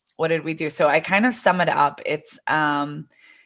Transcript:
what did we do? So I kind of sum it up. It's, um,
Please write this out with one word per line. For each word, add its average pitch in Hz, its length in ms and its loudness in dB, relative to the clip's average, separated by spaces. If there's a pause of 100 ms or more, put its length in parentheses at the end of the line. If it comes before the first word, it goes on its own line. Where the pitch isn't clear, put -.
(160)
what 160 120 -2
did 160 160 -2
we 160 100 -4
do? 160 160 -4
So 151 180 2
I 151 120 4
kind 196 260 0
of 240 80 0
sum 180 260 2
it 165 80 2
up. 147 380 0
It's, - 400 -8
um, 147 600 -2 (400)